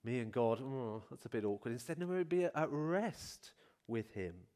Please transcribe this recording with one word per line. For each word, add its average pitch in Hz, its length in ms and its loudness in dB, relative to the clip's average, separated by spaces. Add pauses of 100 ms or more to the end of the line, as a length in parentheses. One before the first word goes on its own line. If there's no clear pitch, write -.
Me 123 160 0
and 110 140 -2
God, 117 300 4
oh, 123 480 -4
that's - 160 -14
a - 40 -8
bit 110 140 2
awkward." 104 280 0
Instead, 160 260 -4
no, 175 80 -2
we'd 180 220 0
be 175 160 4
at, 170 120 0
at 151 140 2
rest 165 800 -2 (340)
with 113 260 -2
him. 90 220 -4 (220)